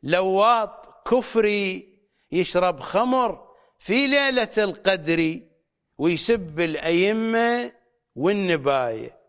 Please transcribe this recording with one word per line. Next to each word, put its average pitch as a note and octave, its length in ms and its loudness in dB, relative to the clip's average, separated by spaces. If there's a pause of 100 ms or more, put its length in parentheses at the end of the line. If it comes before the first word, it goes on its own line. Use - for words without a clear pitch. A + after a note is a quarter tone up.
لواط F#3+ 1040 0
كفري، G#3 920 0 (320)
يشرب F3+ 480 0
خمر A#3+ 760 -2 (240)
في C4 280 0
ليلة C4+ 500 0
القدر، E3 840 0 (580)
ويسب E3+ 640 -2
الأئمة A3 1120 0 (420)
والنباية. C3+ 1120 -2